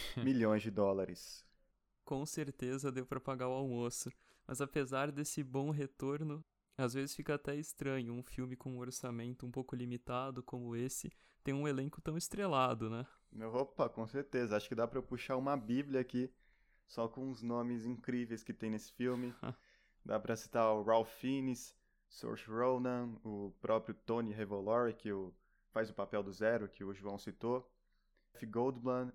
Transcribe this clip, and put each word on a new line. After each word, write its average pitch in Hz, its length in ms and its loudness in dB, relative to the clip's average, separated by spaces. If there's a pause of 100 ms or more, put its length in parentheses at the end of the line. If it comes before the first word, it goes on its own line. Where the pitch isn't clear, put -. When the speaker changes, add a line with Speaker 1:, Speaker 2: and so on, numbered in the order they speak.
(160)
Speaker 1:
milhões 117 460 6
de 110 80 -2
dólares. 98 760 2 (580)
Speaker 2:
Com 139 200 -2
certeza 135 680 -2
deu 127 140 0
pra 127 160 -4
pagar 127 280 -2
o 127 40 2
almoço. 127 580 0 (360)
Mas 131 160 -2
apesar 139 500 0
desse 147 300 -2
bom 135 280 0
retorno, 147 720 -2 (360)
às 123 160 2
vezes 139 200 -2
fica 147 200 -2
até 143 220 -2
estranho 135 580 -4
um 123 80 -6
filme 127 340 -6
com 131 160 -6
um 123 60 -6
orçamento 123 640 -4
um 123 60 -6
pouco 127 260 -4
limitado 123 640 -2
como 120 320 -6
esse 123 380 -2 (320)
ter 139 80 0
um 143 160 2
elenco 139 320 -2
tão 156 160 -2
estrelado, 131 720 2
né? 117 180 -4 (460)
Speaker 1:
Opa, 131 380 2
com 110 160 -6
certeza. 123 500 0
Acho 104 120 0
que 120 60 -6
dá 113 140 2
pra 131 100 -2
eu - 40 0
puxar 131 340 -4
uma 139 180 2
bíblia 131 460 2
aqui, 127 320 0 (540)
só 113 200 -2
com 135 240 -4
os 113 120 -8
nomes 120 420 0
incríveis 120 580 -2
que - 120 -4
tem 110 160 -2
nesse 107 220 -4
filme. 123 500 0
Speaker 2:
<laughs> 117 200 -6 (400)
Speaker 1:
Dá 110 160 0
pra 113 180 -2
citar 113 360 4
o 107 100 2
Ralph 110 360 6
Fiennes, 131 580 -2 (320)
Saoirse - 380 -8
Ronan, 123 800 2
o 101 360 -4
próprio 110 340 0
Tony 113 380 -2
Revolori, 107 640 0
que 110 180 -4
o, 95 220 -4 (360)
faz 113 200 0
o 90 40 -16
papel 101 280 0
do 98 100 -6
Zero, 107 360 2
que - 140 -12
o 98 120 -4
João 101 240 -6
citou, 120 520 -2 (600)
Jeff - 140 -10
Goldblum 127 680 0